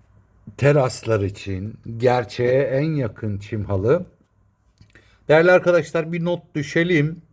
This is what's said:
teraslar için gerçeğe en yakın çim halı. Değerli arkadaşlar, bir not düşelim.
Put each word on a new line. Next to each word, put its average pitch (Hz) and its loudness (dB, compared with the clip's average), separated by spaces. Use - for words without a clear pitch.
teraslar 127 2
için 98 -6
gerçeğe 123 0
en 139 -2
yakın 107 -6
çim 104 -8
halı. 110 0
Değerli 165 6
arkadaşlar, 170 2
bir 170 -4
not 170 -6
düşelim. 165 0